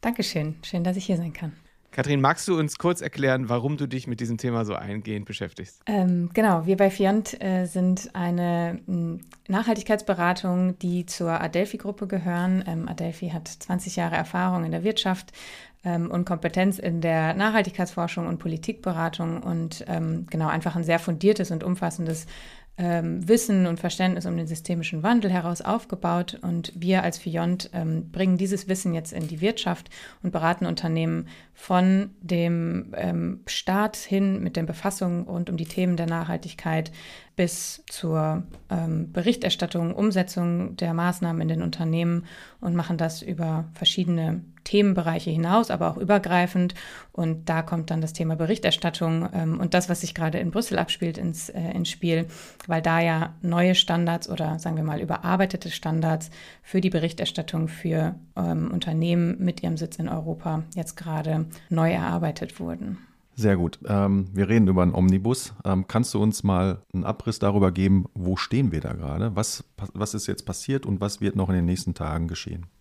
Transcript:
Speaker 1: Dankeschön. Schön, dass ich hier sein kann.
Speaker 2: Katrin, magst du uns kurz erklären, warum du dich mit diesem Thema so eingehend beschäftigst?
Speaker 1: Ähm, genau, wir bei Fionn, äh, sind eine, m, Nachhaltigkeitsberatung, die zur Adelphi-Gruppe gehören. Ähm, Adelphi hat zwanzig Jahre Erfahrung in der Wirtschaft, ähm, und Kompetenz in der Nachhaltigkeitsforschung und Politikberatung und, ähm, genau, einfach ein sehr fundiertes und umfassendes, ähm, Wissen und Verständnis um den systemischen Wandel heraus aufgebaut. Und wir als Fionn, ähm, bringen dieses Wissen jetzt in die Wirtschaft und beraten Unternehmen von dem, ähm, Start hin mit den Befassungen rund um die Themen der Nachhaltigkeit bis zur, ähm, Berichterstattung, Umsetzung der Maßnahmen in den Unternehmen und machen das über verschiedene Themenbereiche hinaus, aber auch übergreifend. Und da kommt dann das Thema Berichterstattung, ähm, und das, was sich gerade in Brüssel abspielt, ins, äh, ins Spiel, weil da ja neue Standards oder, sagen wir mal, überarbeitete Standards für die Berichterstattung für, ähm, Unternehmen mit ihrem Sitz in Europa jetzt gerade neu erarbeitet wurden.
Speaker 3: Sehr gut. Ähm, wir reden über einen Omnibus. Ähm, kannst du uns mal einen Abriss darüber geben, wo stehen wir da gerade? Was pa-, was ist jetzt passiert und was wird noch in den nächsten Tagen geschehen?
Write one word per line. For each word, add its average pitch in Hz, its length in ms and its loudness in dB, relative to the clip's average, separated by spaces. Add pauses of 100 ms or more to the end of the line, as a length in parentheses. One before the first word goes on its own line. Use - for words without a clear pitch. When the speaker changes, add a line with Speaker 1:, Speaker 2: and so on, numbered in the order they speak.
Speaker 1:
Dankeschön. 170 600 -2
Schön, 175 220 -2
dass 185 120 2
ich 185 80 -6
hier 180 140 0
sein 170 160 -4
kann. 156 180 -8 (380)
Speaker 2:
Katrin, 139 320 2
magst 143 260 4
du 180 100 2
uns 151 200 0
kurz 175 240 2
erklären, 131 480 0
warum 123 260 0
du 143 100 -2
dich 127 200 -6
mit 120 120 -6
diesem 117 200 -2
Thema 117 260 0
so 104 100 -2
eingehend 104 520 -6
beschäftigst? - 580 -10
Speaker 1:
Ähm, 180 480 2
genau, 185 320 4
wir 190 140 2
bei 196 100 8
Fionn, 196 360 2 (160)
äh, 185 260 0
sind 185 480 0
eine, 175 720 0
m, 170 340 -2 (280)
Nachhaltigkeitsberatung, 185 1300 0
die 175 260 -2
zur 165 380 -2
Adelphi-Gruppe 196 640 -2
gehören. 185 600 0
Ähm, 165 220 -4
Adelphi 165 400 -6
hat 160 200 -8
zwanzig - 480 -6
Jahre 165 200 0
Erfahrung 175 480 0
in 160 60 -4
der 165 120 -4
Wirtschaft, 190 500 -2 (520)
ähm, 170 280 -2
und 175 120 0
Kompetenz 185 540 0
in 170 220 -2
der 160 340 2
Nachhaltigkeitsforschung 185 920 0
und 170 100 -4
Politikberatung 165 1040 -4
und, 165 460 -4
ähm, 165 420 -2
genau, 160 160 0
einfach 165 300 0
ein 170 80 0
sehr 165 160 4
fundiertes 185 500 2
und 165 140 -4
umfassendes, 165 640 -2 (520)
ähm, 170 500 0
Wissen 208 380 6
und 170 140 0
Verständnis 175 440 0
um 175 120 -2
den 165 100 -2
systemischen 160 560 -4
Wandel 208 300 4
heraus 175 280 0
aufgebaut. 180 800 -2
Und 170 360 -4
wir 180 260 2
als 170 160 -2
Fionn, 170 400 0 (140)
ähm, 165 400 -2
bringen 185 260 4
dieses 190 300 -2
Wissen 185 260 0
jetzt 160 180 -6
in 160 140 -4
die 156 140 -6
Wirtschaft 202 500 -2 (320)
und 180 80 -2
beraten 170 360 0
Unternehmen 165 600 -2 (260)
von 190 580 4 (100)
dem, 170 760 0
ähm, 175 500 -2
Start 208 500 -2
hin 196 440 0
mit 175 140 -4
den 165 120 -2
Befassungen 175 580 -2
rund 175 260 -4
um 175 60 -2
die 165 100 -4
Themen 180 300 0
der 165 100 -2
Nachhaltigkeit 165 840 -4 (420)
bis - 540 -2
zur, 160 560 0 (260)
ähm, 165 420 -2
Berichterstattung, 175 840 0
Umsetzung 185 840 0
der 165 180 -2
Maßnahmen 170 480 0
in 160 60 0
den 165 140 0
Unternehmen 170 600 0 (360)
und 175 160 0
machen 165 220 0
das 160 240 -2
über 160 500 -2
verschiedene 170 720 0 (220)
Themenbereiche 180 680 4
hinaus, 170 400 2
aber 165 200 2
auch 156 60 -4
übergreifend. 180 800 2 (360)
Und 160 380 -2
da 165 140 0
kommt 160 280 -2
dann 160 120 0
das 156 100 -2
Thema 160 240 0
Berichterstattung, 165 960 2
ähm, 165 280 0
und 175 140 0
das, 180 140 4
was 175 140 0
sich - 120 -8
gerade 160 240 -2
in 165 120 -2
Brüssel 214 280 0
abspielt, 170 400 -2
ins, 165 300 -6
äh, - 120 -8 (120)
ins 170 160 -2
Spiel, 165 380 0 (400)
weil 165 160 0
da 165 180 2
ja 165 400 0
neue 175 340 4
Standards 170 540 2
oder, 160 300 -2
sagen 160 180 -4
wir 156 80 0
mal, 156 160 -2
überarbeitete 175 720 0
Standards 160 600 0 (320)
für 190 200 0
die 185 80 4
Berichterstattung 160 800 -2
für, 160 460 0 (220)
ähm, 160 340 0
Unternehmen 170 720 0
mit 180 200 0
ihrem 170 160 -2
Sitz 165 180 -6
in 160 120 -4
Europa 160 560 -4 (100)
jetzt 160 220 -6
gerade 160 500 -2 (240)
neu 165 200 4
erarbeitet 170 720 -2
wurden. 180 380 -6 (360)
Speaker 3:
Sehr 104 220 4
gut. 85 220 0 (100)
Ähm, 98 440 4
wir 98 160 4
reden 110 200 8
über 92 140 6
einen 87 120 6
Omnibus. 95 600 4 (100)
Ähm, 95 240 2
kannst 117 260 0
du 104 80 4
uns 107 220 2
mal 92 380 2 (100)
einen 92 120 -2
Abriss - 340 -2
darüber 101 340 4
geben, 95 320 6 (100)
wo 90 220 0
stehen 120 340 2
wir 80 100 -2
da - 120 -4
gerade? 85 420 -2
Was - 300 -4 (120)
pa-, 98 180 -10
was 104 200 -4
ist 107 140 -6
jetzt 98 160 -6
passiert 135 420 -4
und 98 140 -2
was 101 220 -2
wird 101 120 0
noch 95 140 2
in 92 80 4
den 87 80 4
nächsten 90 300 0
Tagen 82 340 -2
geschehen? 85 380 -8 (140)